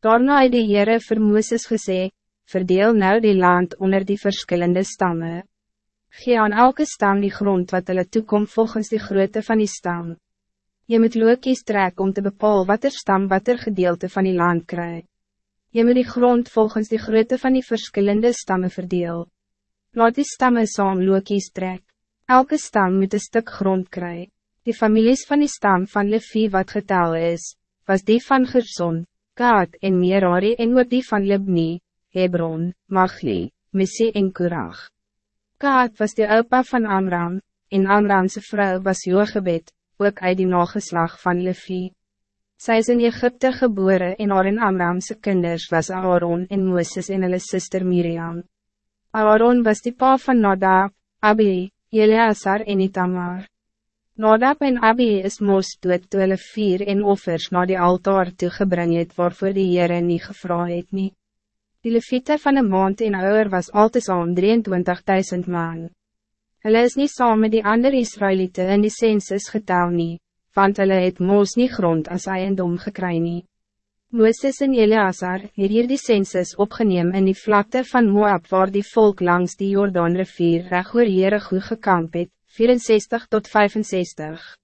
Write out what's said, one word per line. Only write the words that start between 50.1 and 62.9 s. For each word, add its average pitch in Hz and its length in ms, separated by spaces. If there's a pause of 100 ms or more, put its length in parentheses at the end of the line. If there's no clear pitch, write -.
van 247 160
Nadab, 190 480 (320)
Abi, 202 480 (180)
Eleazar 214 760
en 196 160
Itamar. 180 640 (720)
Nadab 226 420
en 254 220
Abi 220 400
is 196 160
mos 196 400
dood 180 300
toe 196 160
hulle 190 160 (100)
vuur 202 320
en 202 200 (120)
offers 170 360
na 180 140
die 185 140
altaar 180 560
toe 180 240
gebring 175 400
het 170 160
waarvoor 180 400
die 190 160
Heere 175 300
nie 175 180
gevra 175 480
het 175 240
nie. 190 220 (720)
Die 226 80
Leviete 254 480
van 277 160
een 233 120
maand 190 360